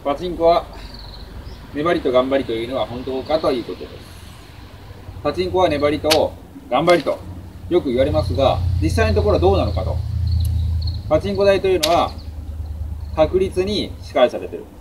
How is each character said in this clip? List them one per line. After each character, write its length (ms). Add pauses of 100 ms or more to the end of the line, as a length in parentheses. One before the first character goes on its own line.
パ 100
チ 160
ン 80
コ 80
は 180 (1080)
粘 180
り 100
と 100
頑 180
張 80
り 80
と 60
い 140
う 40
の 60
は 100
本 180
当 200
か 160
と 120
い 100
う 20
こ 100
と 60
で 80
す。 60 (1300)
パ 100
チ 100
ン 80
コ 60
は 120
粘 200
り 100
と 320 (380)
頑 160
張 120
り 40
と 160 (500)
よ 140
く 80
言 80
わ 80
れ 60
ま 120
す 120
が、 240 (200)
実 120
際 180
の 60
と 80
こ 60
ろ 80
は 20
ど 160
う 20
な 80
の 60
か 120
と。 120 (1120)
パ 100
チ 120
ン 40
コ 80
台 160
と 80
い 100
う 20
の 100
は 220 (1040)
確 240
率 240
に 280 (120)
支 100
配 160
さ 80
れ 100
て 80
る。 80 (180)